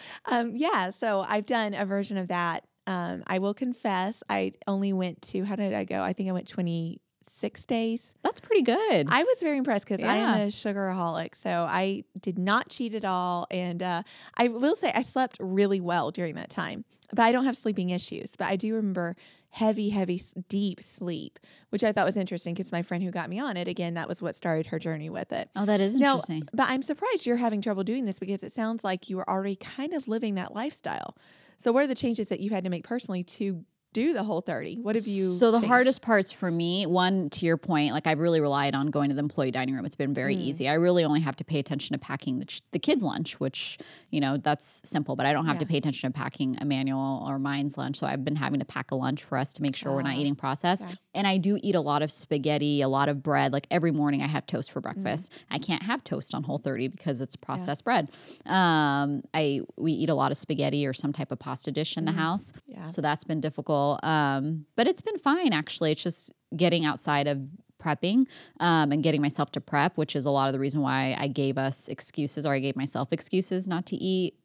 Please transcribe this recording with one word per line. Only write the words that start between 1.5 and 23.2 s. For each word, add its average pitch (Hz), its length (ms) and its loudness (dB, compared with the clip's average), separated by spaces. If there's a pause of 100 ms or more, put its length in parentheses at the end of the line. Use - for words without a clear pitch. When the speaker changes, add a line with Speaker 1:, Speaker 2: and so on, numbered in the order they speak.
Speaker 1:
a 202 140 -2
version 196 320 -2
of 185 100 -4
that. 175 360 0 (220)
Um, 180 400 -4
I 185 120 0
will 196 160 0
confess, 208 760 -2
I 196 240 0 (140)
only 196 260 0
went 185 300 -2 (100)
to, 190 140 -2
how 202 100 -4
did 196 160 -2
I 101 120 -2
go? 185 180 -4
I 185 100 -2
think 190 160 -4
I 185 40 -2
went 180 140 -4
twenty-six - 1200 -6
days. 226 580 -2
Speaker 2:
That's - 180 -2
pretty 415 220 4
good. 240 480 4
Speaker 1:
I 269 140 6
was 494 160 2
very 302 180 2
impressed 254 280 0
'cause 196 160 -2
I 214 140 2
am 220 200 2
Speaker 2:
Yeah. 208 80 2
Speaker 1:
a - 40 0
sugaraholic, 185 840 -2
so 175 340 -2
I 190 360 0 (160)
did 180 180 -4
not 202 300 2
cheat 226 260 -6
at 214 100 -6
all. 180 460 -2
And, 180 320 -4
uh, 180 200 -2 (340)
I 240 120 4
will 247 280 2
say 359 180 0
I 233 80 2
slept 262 380 -2
really 196 400 2
well 170 300 0
during 175 260 -4
that - 140 -12
time, 175 340 -6 (260)
but 208 140 0
I 233 80 6
don't 254 140 4
have 254 100 0
sleeping 190 340 -2
issues. - 460 -6
But 185 120 -4
I 196 80 0
do 220 200 -2
remember 180 400 -2 (340)
heavy, 214 400 2
heavy, 185 260 0
s-, - 180 -10 (140)
deep 202 340 -2
sleep, - 560 -8 (320)
which 214 140 0
I 214 80 4
thought 202 140 4
was 190 100 2
interesting 180 400 -4
'cause 190 160 -6
my 170 100 -2
friend 175 220 -4
who 180 80 -2
got 170 180 -6